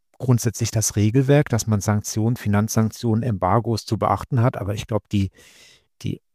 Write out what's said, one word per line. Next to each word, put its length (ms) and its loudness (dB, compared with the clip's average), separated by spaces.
grundsätzlich 520 0
das 260 -2
Regelwerk, 540 2
dass 160 -2
man 160 0
Sanktionen, 540 -2
Finanzsanktionen, 840 0
Embargos 640 0
zu 140 -2
beachten 420 0
hat. 160 2
Aber 160 -4
ich 140 -8
glaub, 240 -4
die, 200 0
die 220 -10